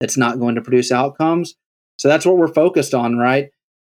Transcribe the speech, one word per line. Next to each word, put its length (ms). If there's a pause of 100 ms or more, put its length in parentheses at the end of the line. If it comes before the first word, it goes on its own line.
that's 180
not 200
going 160
to 60
produce 320
outcomes. 600 (440)
So 100
that's 180
what 100
we're 160
focused 400
on, 240
right? 340 (400)